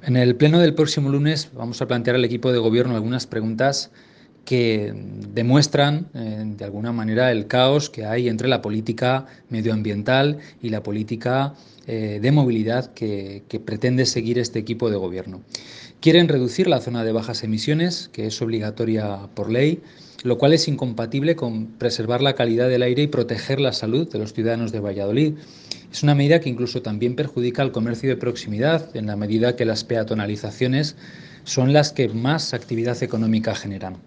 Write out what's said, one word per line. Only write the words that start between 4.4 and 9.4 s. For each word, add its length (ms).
que 500
demuestran, 840
eh, 280
de 80
alguna 260
manera, 400
el 140
caos 460
que 140
hay 220
entre 200
la 160
política 640